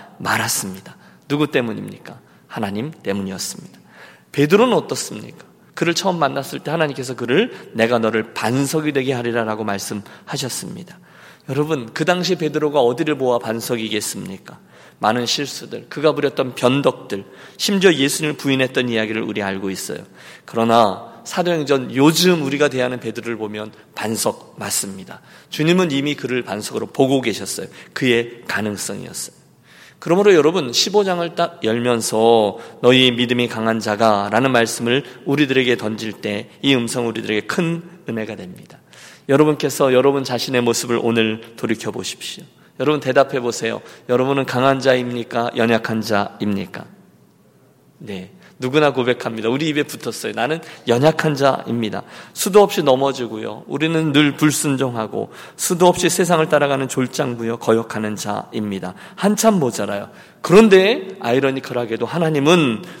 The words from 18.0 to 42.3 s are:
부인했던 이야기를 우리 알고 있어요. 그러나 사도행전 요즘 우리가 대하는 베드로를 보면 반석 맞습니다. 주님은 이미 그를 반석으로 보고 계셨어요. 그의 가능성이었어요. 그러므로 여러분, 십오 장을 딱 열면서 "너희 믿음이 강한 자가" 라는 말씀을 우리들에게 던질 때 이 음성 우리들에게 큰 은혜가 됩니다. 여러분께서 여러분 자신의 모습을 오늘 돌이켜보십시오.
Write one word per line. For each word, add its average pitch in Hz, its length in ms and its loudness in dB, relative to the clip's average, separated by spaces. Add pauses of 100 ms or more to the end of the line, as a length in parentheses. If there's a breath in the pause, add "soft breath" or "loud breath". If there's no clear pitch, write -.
부인했던 131 520 0
이야기를 110 340 -2
우리 107 200 -4
알고 98 280 -4
있어요. - 280 -8 (460 loud breath)
그러나 113 680 2 (140)
사도행전 143 720 -2
요즘 160 480 4
우리가 143 240 0
대하는 127 320 -4
베드로를 113 360 -8
보면 107 360 -8 (220 loud breath)
반석 - 640 -4
맞습니다. 95 640 -8 (280 loud breath)
주님은 175 400 2
이미 139 240 -2
그를 127 280 -4
반석으로 104 460 -6
보고 135 320 2
계셨어요. 101 480 -6 (260 loud breath)
그의 117 520 0
가능성이었어요. 98 880 -8 (640 loud breath)
그러므로 196 360 4
여러분, 156 380 2
십오 202 320 0
장을 175 320 -2
딱 170 260 -2
열면서 113 960 2 (220 loud breath)
"너희 127 320 6
믿음이 120 340 0
강한 113 320 -2
자가" 104 540 2
라는 127 180 4
말씀을 120 540 2 (200 loud breath)
우리들에게 131 520 2
던질 110 360 -6
때 104 360 -8 (120)
이 139 140 4
음성 120 320 -2
우리들에게 107 400 -4
큰 170 360 -2 (260)
은혜가 110 260 -6
됩니다. 90 440 -16 (500 loud breath)
여러분께서 143 640 4
여러분 135 320 4
자신의 123 380 -2
모습을 120 380 0
오늘 113 560 0
돌이켜보십시오. - 840 -6 (380 soft breath)